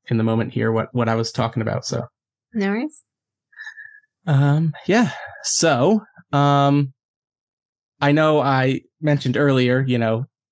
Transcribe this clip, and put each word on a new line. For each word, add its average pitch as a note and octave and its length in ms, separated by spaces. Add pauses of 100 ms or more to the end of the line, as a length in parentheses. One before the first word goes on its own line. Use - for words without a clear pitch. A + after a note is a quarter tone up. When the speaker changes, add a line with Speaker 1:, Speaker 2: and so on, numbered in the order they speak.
(100)
Speaker 1:
in A#2 80
the A2 60
moment A2+ 280
here A2+ 200
what, A2 200
what A#2+ 160
I A2+ 60
was A2+ 180
talking A2+ 300
about, - 240
so. - 160 (500)
Speaker 2:
No G3 180
worries. B3 340 (1200)
Speaker 1:
Um, D3 460 (140)
yeah. G3 260 (320)
So, E3 580 (300)
um, C#3+ 600 (1120)
I C#3+ 100
know D#3 280
I C3 420 (180)
mentioned C#3+ 380
earlier, C3 500
you B2 100
know, A2+ 280 (260)